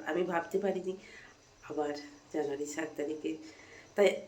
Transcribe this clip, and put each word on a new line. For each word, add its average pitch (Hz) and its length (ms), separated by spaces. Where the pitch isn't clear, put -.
আমি 165 120
ভাবতে 170 320
পারিনি 185 300
আবার 147 240
জানুয়ারি 143 420
সাত 156 140
তারিখে। 151 320
তাই 202 120